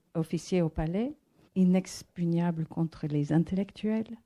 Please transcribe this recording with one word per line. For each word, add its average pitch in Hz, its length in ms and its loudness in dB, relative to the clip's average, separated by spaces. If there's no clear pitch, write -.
officier 170 480 0
au 160 60 2
palais, 185 440 -2
inexpugnable 175 1120 2
contre - 400 -4
les 147 260 0
intellectuels. 202 960 0